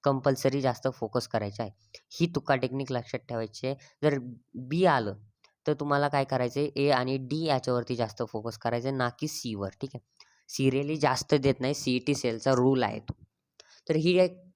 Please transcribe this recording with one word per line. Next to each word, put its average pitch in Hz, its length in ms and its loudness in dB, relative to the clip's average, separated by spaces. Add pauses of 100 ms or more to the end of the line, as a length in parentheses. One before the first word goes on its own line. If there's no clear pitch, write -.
कंपल्सरी 135 580 2
जास्त 131 340 0
फोकस 120 340 -4
करायचे 107 340 -4
आहे. 101 80 -6 (420)
ही 170 220 0
तुक्का 139 220 0
टेक्निक 131 360 -4
लक्षात 120 360 -6
ठेवायची 113 380 -6
आहे. 135 100 -4 (260)
जर 143 160 2 (360)
बी 135 300 -2
आलं 120 300 2 (520)
तर 151 60 2
तुम्हाला 143 360 0
काय 139 160 2
करायचं 123 360 -2
आहे, 147 160 0
ए 143 140 2
आणि 127 260 2
डी 135 280 -4
याच्यावरती 127 520 0
जास्त 117 320 -4
फोकस 110 300 -8
करायचं 120 300 -2
आहे, 135 80 -2
ना 123 120 0
की 151 200 -6
सीवर, 101 400 -6 (120)
ठीक 135 140 -8
आहे. 123 100 -12 (440)
सिरियली 135 480 0
जास्त 143 380 2
देत 135 260 2
नाही, 135 140 0
सीईटी 127 400 0
सेलचा 123 380 0
रूल 127 300 4
आहे 110 160 -2
तो. - 160 -14 (760)
तर 156 80 2
ही 175 220 4
एक 180 260 2 (120)